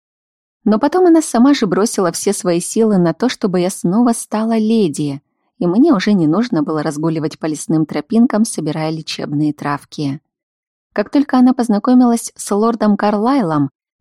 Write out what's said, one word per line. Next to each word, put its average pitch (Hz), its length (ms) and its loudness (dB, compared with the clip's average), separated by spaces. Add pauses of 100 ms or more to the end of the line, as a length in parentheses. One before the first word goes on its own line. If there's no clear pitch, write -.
(640)
Но 208 140 2
потом 359 280 2
она 330 160 6
сама 269 320 2
же 240 120 -2
бросила 185 460 0
все - 200 -4
свои 180 280 -2
силы 214 380 0
на 170 160 2
то, - 140 -2
чтобы 180 320 -2
я 180 100 0
снова 233 420 0
стала 226 460 -4
леди, 170 640 -2 (360)
и 175 80 -2
мне 247 280 4
уже 208 180 0
не 180 140 2
нужно 170 360 0
было 156 200 -4
разгуливать 156 560 -4
по - 80 -8
лесным 156 400 -2
тропинкам, 214 580 0
собирая 156 460 -6
лечебные 147 640 -4
травки. 143 640 -8 (720)
Как - 180 -4
только 277 280 0
она 254 160 4
познакомилась 240 800 2
с - 200 -6
лордом 214 420 0
Карлайлом, 208 720 0 (300)